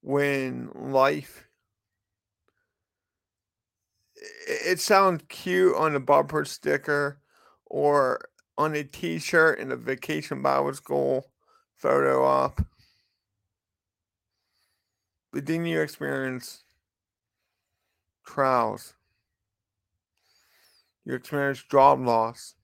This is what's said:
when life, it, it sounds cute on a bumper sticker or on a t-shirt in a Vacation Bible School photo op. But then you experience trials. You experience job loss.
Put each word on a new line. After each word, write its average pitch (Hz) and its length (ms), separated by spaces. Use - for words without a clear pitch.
when 135 720
life, 135 720
it, - 560
it 175 80
sounds 190 480
cute 185 480
on 156 180
a 139 60
bumper 147 420
sticker 143 800
or 143 640
on 151 180
a 151 80
t-shirt 160 760
in 131 120
a 127 60
Vacation 135 640
Bible 139 320
School 139 580
photo - 480
op. - 400
But 143 140
then 165 200
you 165 140
experience 135 840
trials. 120 680
You 127 120
experience 139 480
job 135 420
loss. 113 480